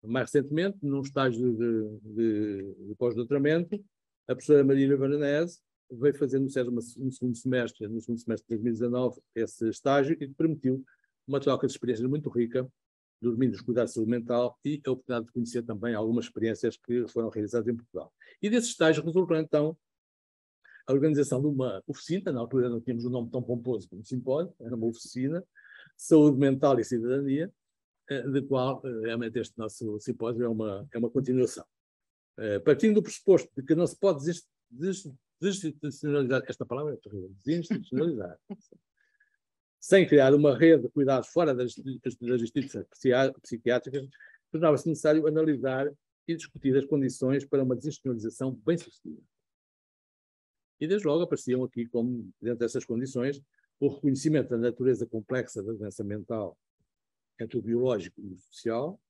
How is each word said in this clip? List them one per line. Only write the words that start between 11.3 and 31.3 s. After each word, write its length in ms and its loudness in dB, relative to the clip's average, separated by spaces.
troca 280 2
de 80 0
experiências 340 -2
muito 220 -2
rica 360 0
do 80 2
domínio 220 2
dos 100 -8
cuidados 300 0
de 20 -16
saúde 160 0
mental 520 0
e 220 -4
a 60 -2
oportunidade 360 -4
de 60 -20
conhecer 300 -4
também 320 -4
algumas 320 0
experiências 500 -2
que 320 -4
foram 220 -4
realizadas 360 -2
em 80 0
Portugal. 380 -12
E 80 -2
desse 180 2
estágio 340 2
resultou, 360 0
então, 400 0
a 60 0
organização 480 2
de 60 0
uma 400 -2
oficina, 440 -4
na 100 -2
altura 280 0
não 120 -2
tínhamos 260 -4
um 40 -2
nome 200 -4
tão 120 -4
pomposo 460 -4
como 160 -16
simpósio, 560 -4
era 160 -8
uma 100 -4
oficina, 560 -4
Saúde 400 8
Mental 420 4
e 60 0
Cidadania, 680 -2
eh, 180 -4
de 140 0
qual, 420 0
eh, 220 -6
realmente 320 -2
este 180 -6
nosso 420 -6
simpósio 460 -4
é 40 0
uma, 440 -4
é 60 -6
uma 100 0
continuação. 560 0